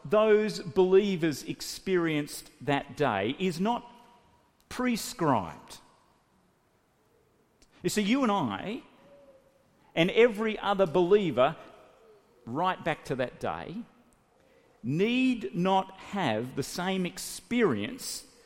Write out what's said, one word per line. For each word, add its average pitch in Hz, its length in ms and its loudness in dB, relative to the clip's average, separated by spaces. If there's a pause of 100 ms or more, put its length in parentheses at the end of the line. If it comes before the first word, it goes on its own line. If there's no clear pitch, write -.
those 214 540 4
believers 185 840 2
experienced 160 1040 -4 (120)
that 139 340 -4
day 117 420 0
is 175 220 -2
not 226 280 -4 (800)
prescribed. 143 1080 -2 (2000)
You 175 80 0
see, 214 120 0
you 254 220 2
and 214 80 2
I, 170 480 -2 (1120)
and 165 160 4
every 220 480 2
other 196 280 2
believer 165 680 4 (880)
right 160 400 -2
back 156 200 -4
to 143 120 -4
that 123 220 -6
day, 90 380 -8 (1040)
need 226 720 0
not 190 420 0 (140)
have 131 460 -2
the 143 80 -4
same 185 420 -4
experience - 1160 -4 (220)